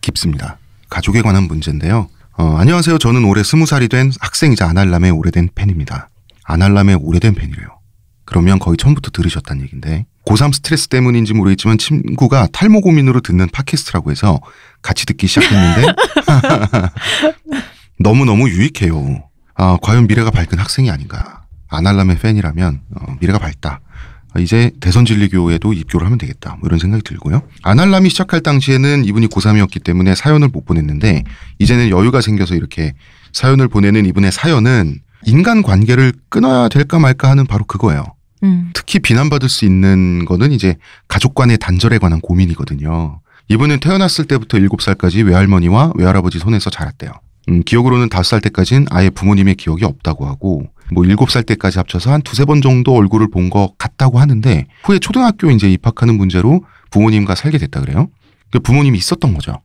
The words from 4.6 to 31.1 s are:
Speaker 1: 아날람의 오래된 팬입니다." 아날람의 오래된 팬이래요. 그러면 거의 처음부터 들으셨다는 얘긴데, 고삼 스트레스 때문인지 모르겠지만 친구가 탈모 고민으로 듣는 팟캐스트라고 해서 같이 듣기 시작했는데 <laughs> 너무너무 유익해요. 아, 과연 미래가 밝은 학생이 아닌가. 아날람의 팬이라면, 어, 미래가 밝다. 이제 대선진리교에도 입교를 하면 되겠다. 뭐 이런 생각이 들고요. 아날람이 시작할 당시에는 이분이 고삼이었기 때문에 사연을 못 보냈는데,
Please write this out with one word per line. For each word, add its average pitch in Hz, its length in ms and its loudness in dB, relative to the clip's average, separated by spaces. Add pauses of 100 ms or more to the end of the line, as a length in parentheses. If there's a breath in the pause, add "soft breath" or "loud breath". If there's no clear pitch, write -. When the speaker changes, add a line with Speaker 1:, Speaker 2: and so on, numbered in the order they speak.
Speaker 1:
아날람의 90 420 2
오래된 87 440 0
팬입니다." 85 540 -4 (360)
아날람의 98 580 2
오래된 87 320 0
팬이래요. 73 320 -8 (580)
그러면 90 340 2
거의 85 180 0
처음부터 143 340 0
들으셨다는 73 540 -6
얘긴데, 78 420 -8 (180)
고삼 139 280 2
스트레스 - 360 -4
때문인지 120 460 0
모르겠지만 104 440 2
친구가 135 760 0
탈모 214 300 4
고민으로 139 380 2
듣는 90 280 0
팟캐스트라고 90 640 -6
해서 107 280 0 (420 loud breath)
같이 - 240 -6
듣기 - 200 -4
시작했는데 92 600 2
<laughs> 127 1040 0 (1080 loud breath)
너무너무 117 500 2
유익해요. 82 720 -2 (320)
아, 92 280 2
과연 117 240 2
미래가 110 240 0
밝은 87 280 -2
학생이 117 320 -2
아닌가. - 520 -10 (260)
아날람의 92 500 0
팬이라면, 87 640 -2 (160)
어, - 240 -14
미래가 95 180 0
밝다. 73 420 -8 (580 loud breath)
이제 113 320 2 (100)
대선진리교에도 95 920 0
입교를 82 340 -4
하면 117 120 0
되겠다. - 420 -12
뭐 - 60 -6
이런 85 120 0
생각이 101 240 -2
들고요. - 400 -4 (200 soft breath)
아날람이 185 480 4
시작할 180 300 -2
당시에는 139 640 0
이분이 107 220 0
고삼이었기 107 540 0
때문에 92 340 0
사연을 147 340 2
못 76 160 -6
보냈는데, 78 600 0 (340 loud breath)